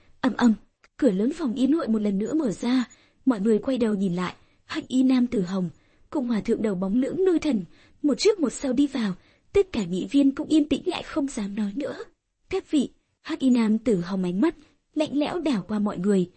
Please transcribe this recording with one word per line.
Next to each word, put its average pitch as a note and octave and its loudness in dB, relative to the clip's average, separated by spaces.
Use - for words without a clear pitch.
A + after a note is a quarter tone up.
Ầm C4 2
ầm, B3 4
cửa C4 4
lớn G#3+ 0
phòng C#4 -4
yến B3 2
hội E4 0
một A3 0
lần G#3 0
nữa G#3+ -4
mở D4 0
ra, A#3+ -2
mọi A#3+ 2
người G#3 4
quay C4 -2
đầu A3 0
nhìn F#3+ 0
lại, F3+ -4
Hắc - -8
Y B3+ 2
Nam B3+ 4
Tử A#3+ -2
Hồng F3+ -2
cùng C4 -4
Hòa A3 0
Thượng G#3+ -2
Đầu G#3+ 0
Bóng F#3+ -2
Lưỡng C#4 0
Lôi E4+ 2
Thần, A#3+ 0
một C#4+ 2
trước G#4 2
một C4 0
sau C4 -4
đi C#4+ 2
vào, A3 -4
tất G4 2
cả G#3 -2
nghị F3+ -4
viên C#4 4
cũng D4+ -6
yên D4+ 2
tĩnh C4 0
lại - -4
không C#4 -4
dám G3+ -8
nói G#3 -4
nữa. - -6
Các - -6
vị, C#4 0
Hắc D#4 -8
Y C4 2
Nam A3 4
Tử A3 0
Hồng F#3 -4
ánh F3+ -2
mắt E4 2
lạnh D4+ -2
lẽo D4 -2
đảo C4+ -2
qua G#3+ -2
mọi G#3 -2
người, F#3 2